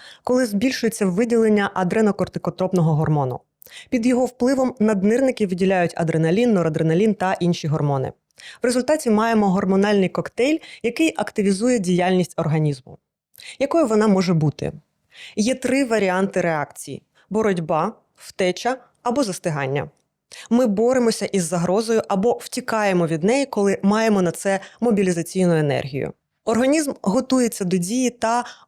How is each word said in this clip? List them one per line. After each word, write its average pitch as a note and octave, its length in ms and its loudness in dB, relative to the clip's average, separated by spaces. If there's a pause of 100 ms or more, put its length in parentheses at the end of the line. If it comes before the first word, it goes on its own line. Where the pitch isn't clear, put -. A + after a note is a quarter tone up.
(220)
коли B3+ 220 2
збільшується A3 600 -2
виділення G#3+ 680 2
адренокортикотропного F#3 1200 0
гормону. D3 440 0 (500)
Під A#3 160 -2
його B3+ 200 2
впливом B3+ 540 0
наднирники A3 680 2
виділяють F3+ 500 0
адреналін, E3+ 560 2
норадреналін E3 600 2
та F#3 200 -2
інші F3 340 0
гормони. C#3+ 460 -2 (500)
В - 20 -2
результаті B3+ 440 0
маємо G#3+ 400 2
гормональний F#3+ 600 2
коктейль, B3+ 480 -2 (260)
який C4+ 340 0
активізує G#3 600 0
діяльність F3+ 580 2
організму. D#3 600 -2 (640)
Якою C#4 280 2
вона A3 200 2
може F#3+ 260 2
бути? D3+ 400 0 (600)
Є A3+ 200 0
три B3+ 300 0
варіанти G3 560 0
реакції: D3+ 640 -4 (260)
боротьба, F#3 640 0 (220)
втеча G3 640 -4 (260)
або B3 200 0
застигання. D3+ 640 -4 (600)
Ми A#3+ 160 2
боремося A3+ 600 0
із G3 180 -2
загрозою F#3 640 0
або G3 240 0
втікаємо G#3 760 -2
від D#3 160 -4
неї, C4 220 2
коли G3+ 380 -2
маємо G#3 380 2
на E3+ 100 0
це G3 280 -4 (200)
мобілізаційну F#3 800 0
енергію. C#3 560 -2 (320)
Організм C4 460 0 (100)
готується B3 640 0
до F#3 120 0
дії A#3 320 -2
та A#3 360 -2 (220)